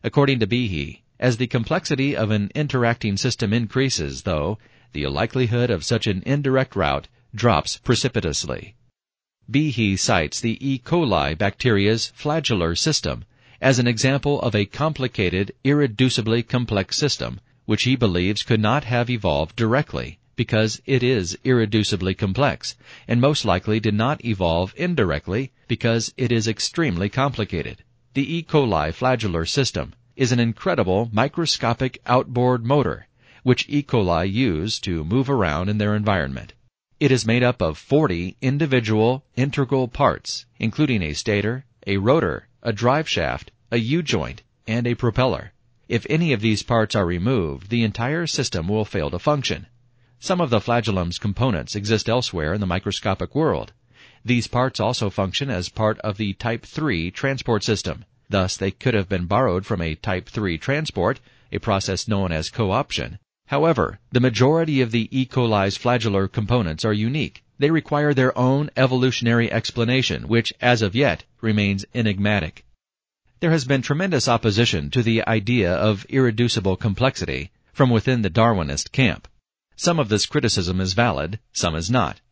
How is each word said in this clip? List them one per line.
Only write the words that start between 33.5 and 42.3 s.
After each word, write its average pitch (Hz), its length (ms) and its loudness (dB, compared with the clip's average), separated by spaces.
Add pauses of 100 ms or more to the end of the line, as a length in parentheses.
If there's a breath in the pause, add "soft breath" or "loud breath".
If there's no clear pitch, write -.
E. 147 120 0
coli 92 480 2
use 101 500 0
to 82 260 -4
move 123 240 0
around 92 400 0
in 107 80 0
their 104 180 0
environment. 85 580 -2 (460)
It 147 120 4
is 110 160 2
made 120 160 2
up 120 180 0
of 80 160 -2
forty 95 640 0
individual 127 840 2 (120)
integral 131 520 0
parts, - 600 -2 (100)
including 113 460 0
a 73 100 -4
stator, 107 520 -2 (200)
a 98 120 0
rotor, 101 500 0 (160)